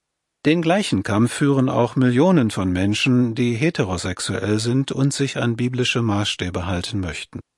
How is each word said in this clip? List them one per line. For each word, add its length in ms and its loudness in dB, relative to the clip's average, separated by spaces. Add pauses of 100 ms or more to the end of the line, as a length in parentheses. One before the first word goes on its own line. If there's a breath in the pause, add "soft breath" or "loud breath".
(440)
Den 160 4
gleichen 420 0
Kampf 300 2
führen 360 2
auch 280 0
Millionen 540 4
von 200 -2
Menschen, 640 2
die 200 0
heterosexuell 1040 -2
sind 340 0
und 220 0
sich 240 -4
an 180 -2
biblische 460 -2
Maßstäbe 640 -2
halten 340 -4
möchten. 400 -8 (180)